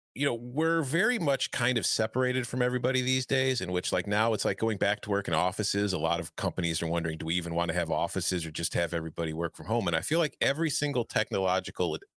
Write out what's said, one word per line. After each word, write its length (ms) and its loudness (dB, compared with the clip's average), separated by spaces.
you 120 -2
know, 80 0
we're 480 0
very 360 0
much 340 0
kind 260 2
of 80 0
separated 600 0
from 140 -2
everybody 400 2
these 240 0
days, 380 0
in 100 -2
which, 200 0
like, 140 0
now 280 2
it's 100 -2
like 140 0
going 180 2
back 240 0
to 100 -8
work 160 0
in 60 -2
offices. 600 0
A 60 -2
lot 220 0
of 160 -8
companies 460 -2
are 60 0
wondering, 280 0
"Do 100 -8
we 100 0
even 180 -4
wanna 180 0
have 180 0
offices 540 0
or 60 -6
just 240 -4
have 180 2
everybody 400 -2
work 240 -4
from 100 -12
home?" 200 0
And 100 0
I 40 0
feel 180 0
like 220 0
every 280 0
single 360 0
technological 880 0
ad-, 60 -4